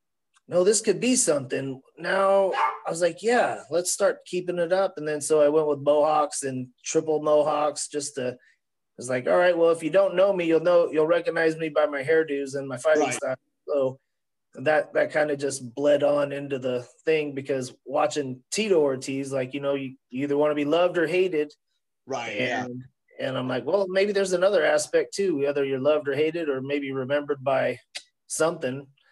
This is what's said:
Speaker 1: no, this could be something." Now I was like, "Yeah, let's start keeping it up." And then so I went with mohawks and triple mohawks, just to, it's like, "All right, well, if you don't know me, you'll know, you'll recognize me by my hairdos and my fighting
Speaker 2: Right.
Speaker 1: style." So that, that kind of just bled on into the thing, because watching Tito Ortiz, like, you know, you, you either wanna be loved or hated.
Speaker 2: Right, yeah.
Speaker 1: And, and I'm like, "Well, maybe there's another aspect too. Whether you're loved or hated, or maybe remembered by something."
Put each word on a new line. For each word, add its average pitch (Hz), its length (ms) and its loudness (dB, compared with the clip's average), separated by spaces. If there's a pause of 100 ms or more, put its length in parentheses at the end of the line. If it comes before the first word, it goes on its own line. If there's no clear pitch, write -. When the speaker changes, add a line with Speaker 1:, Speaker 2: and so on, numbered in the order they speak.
(480)
Speaker 1:
no, 175 160 2
this 214 180 2
could 175 180 0
be 247 160 2
something." 135 680 -2 (160)
Now 196 540 2 (340)
I - 40 -6
was 170 120 -4
like, 170 200 0
"Yeah, 196 480 0
let's 175 220 -2
start - 340 0
keeping 175 340 -4
it 170 140 0
up." 190 240 0
And 151 100 -6
then 151 140 -4
so 156 200 4
I 147 80 6
went 156 180 2
with 143 120 0
mohawks 147 640 2
and 127 240 -6 (160)
triple 156 380 0
mohawks, 151 680 2
just - 280 -8
to, 123 200 -6 (640)
it's 123 120 -12
like, 127 180 -2
"All - 100 4
right, 180 200 4
well, 165 140 4
if 165 120 0
you 156 60 -2
don't 185 260 4
know 190 180 4
me, 175 120 -2
you'll 160 160 4
know, 170 300 4
you'll 156 160 2
recognize 165 500 0
me 160 120 -6
by 151 160 2
my 143 180 -2
hairdos 143 520 0
and 139 120 -6
my 131 100 -8
fighting 156 260 2
Speaker 2:
Right. 135 100 0
Speaker 1:
style." 131 220 -4 (320)
So 135 320 -2 (560)
that, 147 380 0
that 151 180 0
kind 151 200 0
of 139 80 -4
just 131 360 -6
bled 143 280 4
on 143 280 2
into 139 280 -6
the 123 260 -4 (200)
thing, 151 280 0
because 131 400 -4 (120)
watching 139 560 -2 (100)
Tito 202 300 2
Ortiz, 135 520 -2
like, 131 200 -4
you 143 80 -6
know, 139 140 -2
you, 135 200 -8 (140)
you 127 140 -6
either 143 140 0
wanna 151 180 2
be 147 100 -2
loved 170 320 2
or 165 100 0
hated. 160 440 0 (540)
Speaker 2:
Right, 120 340 -8
yeah. 123 260 -4
Speaker 1:
And, 123 180 -12 (360)
and 131 180 -4
I'm 127 100 -4
like, 127 180 -4
"Well, 190 220 0
maybe 190 240 2
there's 196 220 0
another 180 320 2
aspect 151 480 2
too. 185 240 0
Whether 143 260 0
you're 135 160 -2
loved 147 300 2
or 135 60 0
hated, 160 340 0
or 131 120 -2
maybe 139 300 -4
remembered 139 520 -4
by 131 340 0 (500)
something." 147 580 -2 (260)